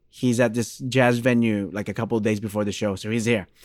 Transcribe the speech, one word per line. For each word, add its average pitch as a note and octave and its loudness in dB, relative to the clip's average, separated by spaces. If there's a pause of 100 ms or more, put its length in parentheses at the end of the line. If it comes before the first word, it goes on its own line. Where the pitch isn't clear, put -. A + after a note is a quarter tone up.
(100)
he's B2 0
at A#2+ 4
this A#2 -4
jazz B2 2
venue, A#2 2
like, G2+ -4
a G2 -6
couple A2+ -2
of G#2+ -2
days G#2+ 2
before G#2+ -2
the G2+ -4
show, G2+ -2
so G#2+ -10
he's A2+ -2
here." A2 0 (180)